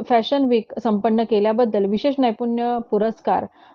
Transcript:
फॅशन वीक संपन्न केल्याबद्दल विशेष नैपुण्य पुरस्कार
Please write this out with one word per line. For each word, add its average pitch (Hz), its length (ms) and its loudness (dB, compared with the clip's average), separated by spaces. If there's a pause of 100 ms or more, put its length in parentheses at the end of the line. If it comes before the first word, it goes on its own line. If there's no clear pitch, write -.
फॅशन 254 360 2
वीक 233 340 0
संपन्न 220 520 0
केल्याबद्दल 214 540 2
विशेष 214 340 0
नैपुण्य 240 600 -2 (120)
पुरस्कार 214 560 -2 (280)